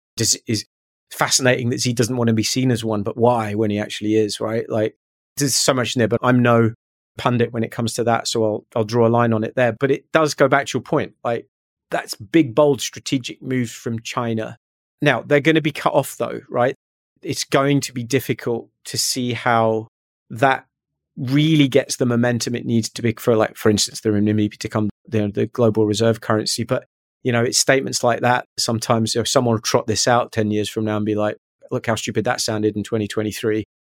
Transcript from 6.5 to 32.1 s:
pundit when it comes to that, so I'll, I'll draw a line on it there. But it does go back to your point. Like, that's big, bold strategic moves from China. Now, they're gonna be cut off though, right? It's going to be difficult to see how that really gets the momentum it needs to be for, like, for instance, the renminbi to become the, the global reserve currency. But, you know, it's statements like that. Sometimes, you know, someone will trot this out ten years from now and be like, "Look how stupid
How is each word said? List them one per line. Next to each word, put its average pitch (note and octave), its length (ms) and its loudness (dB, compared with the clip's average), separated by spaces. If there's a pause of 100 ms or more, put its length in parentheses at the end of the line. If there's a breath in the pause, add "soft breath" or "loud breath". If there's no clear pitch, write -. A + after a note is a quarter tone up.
pundit A#2+ 340 0
when A#2 120 -2
it - 80 -6
comes A2+ 240 -4
to A#2+ 100 -2
that, A#2 220 0
so A2+ 180 0
I'll, G#2+ 200 -2 (100)
I'll A2+ 100 0
draw A#2 220 2
a - 20 4
line A#2 240 4
on A2 100 0
it A2+ 120 -8
there. A#2+ 220 2
But C3+ 140 0
it - 220 -4
does D#3 220 2
go C#3 120 4
back C#3 200 2
to - 100 -4
your A#2 60 -6
point. - 300 -2 (100)
Like, A#2 240 -4 (440)
that's - 240 -6
big, A#2+ 400 0
bold D3 260 4
strategic - 600 -6
moves B2+ 300 -4
from A2+ 280 -8
China. A#2 580 -4 (440)
Now, C3 200 2
they're C#3+ 180 2
gonna D#3 200 4
be D3 120 0
cut - 220 -2
off - 240 0
though, - 300 -6
right? B2 280 0 (460)
It's - 220 -6
going C#3 380 2
to - 120 -8
be B2 100 -8
difficult A#2 680 -4 (160)
to - 120 -10
see B2 360 -2
how A2+ 540 0 (420)
that C3 360 0 (520)
really D3 500 4
gets C3 300 0
the C3 80 0
momentum A#2+ 500 0
it - 100 -8
needs A#2 240 0
to - 120 -12
be A2 120 0
for, - 220 0
like, G#2+ 220 0
for - 120 2
instance, - 300 0
the A2+ 100 -2
renminbi G#2 420 2
to - 60 -16
become G#2+ 320 -4 (160)
the, G#2 240 -2
the A2+ 180 -2
global A2 380 2
reserve A2+ 360 0
currency. A2 420 -2
But, B2+ 220 -4 (380)
you B2+ 100 0
know, A#2 100 2
it's - 160 0
statements C3+ 460 0
like A#2+ 160 0
that. B2 240 2 (120)
Sometimes, A2+ 580 0
you A#2+ 40 0
know, A2 60 -2
someone A#2+ 300 2
will G#2+ 60 -2
trot - 260 0
this G#2+ 200 -2
out A#2+ 240 2
ten G#2+ 180 -2
years G#2 200 -2
from A2 160 -4
now G#2+ 100 -2
and G#2+ 100 -2
be G#2+ 100 0
like, G#2 200 -2 (360)
"Look B2+ 160 -4
how A2+ 80 0
stupid A2 280 -2